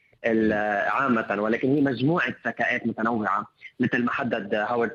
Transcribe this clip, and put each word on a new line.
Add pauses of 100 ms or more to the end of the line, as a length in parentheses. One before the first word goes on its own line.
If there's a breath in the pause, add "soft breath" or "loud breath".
(260 soft breath)
ال-،
عامة،
ولكن
هي
مجموعة (120)
ذكاءات
متنوعة، (320 loud breath)
مثل
ما
حدد
هاورد